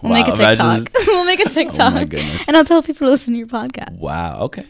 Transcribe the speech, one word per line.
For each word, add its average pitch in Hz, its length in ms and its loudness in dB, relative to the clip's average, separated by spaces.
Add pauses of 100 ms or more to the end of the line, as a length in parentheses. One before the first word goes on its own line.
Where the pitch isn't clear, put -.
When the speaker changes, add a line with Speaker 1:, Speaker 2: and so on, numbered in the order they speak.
Speaker 1:
We'll - 120 0
make 233 140 4
a - 20 2
Speaker 2:
Wow, 214 60 0
imagine 113 500 2
Speaker 1:
TikTok. 466 180 -2
<laughs> 349 40 2
We'll 359 180 2
make 370 140 0
a 415 40 2
Speaker 2:
Oh - 40 4
my - 60 -6
Speaker 1:
TikTok. 269 400 0 (160)
Speaker 2:
goodness. 76 380 -6
Speaker 1:
And - 80 2
I'll 302 80 8
tell 330 200 4
people 285 240 -4
to 254 40 4
listen 254 220 0
to 233 60 -4
your 226 80 -12
podcast. 233 500 -10
Speaker 2:
Wow, 80 460 -6
okay. - 260 -10